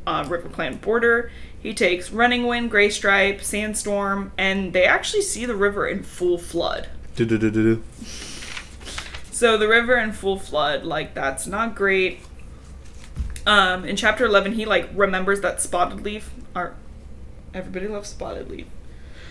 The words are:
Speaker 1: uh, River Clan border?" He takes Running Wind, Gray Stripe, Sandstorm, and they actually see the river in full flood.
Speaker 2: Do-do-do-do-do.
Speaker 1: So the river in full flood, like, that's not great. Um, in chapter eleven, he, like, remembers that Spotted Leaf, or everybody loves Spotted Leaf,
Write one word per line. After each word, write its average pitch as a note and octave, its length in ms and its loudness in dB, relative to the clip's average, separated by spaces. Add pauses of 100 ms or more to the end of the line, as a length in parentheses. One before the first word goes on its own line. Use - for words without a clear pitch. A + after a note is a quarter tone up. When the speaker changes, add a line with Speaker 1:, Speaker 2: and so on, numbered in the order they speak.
Speaker 1:
uh, D#3 220 0
River - 200 -4
Clan D#3 280 -4
border?" A#3 560 4 (280)
He G#3+ 140 -6
takes F3+ 380 2
Running A#3+ 340 4
Wind, A#3+ 240 0
Gray G#3 200 6
Stripe, G3 520 4
Sandstorm, G3+ 960 -2
and F#3+ 340 0
they F3+ 120 6
actually F#4+ 380 4
see - 220 -4
the A#3+ 120 -2
river G3+ 320 2
in F#3+ 160 -4
full F3 340 0
flood. - 480 -4 (300)
Speaker 2:
Do-do-do-do-do. A2 680 4 (1500)
Speaker 1:
So A3+ 260 4
the G#3+ 120 4
river A#3 280 4
in A3 160 0
full G3 260 -2
flood, D3 460 0
like, D3+ 300 -4
that's C#3 320 -2
not G#3+ 280 -2
great. F#3+ 460 2 (1300)
Um, F#3+ 380 4
in F#3+ 120 -4
chapter G#3+ 300 4
eleven, G3 260 4
he, A3 140 -2
like, G3 280 2
remembers G3 460 2
that - 200 0
Spotted F3+ 440 0
Leaf, G#3 260 -6 (240)
or F3+ 200 -4 (800)
everybody F#3 340 -6
loves G3+ 220 -8
Spotted - 400 -8
Leaf, - 160 -10 (640)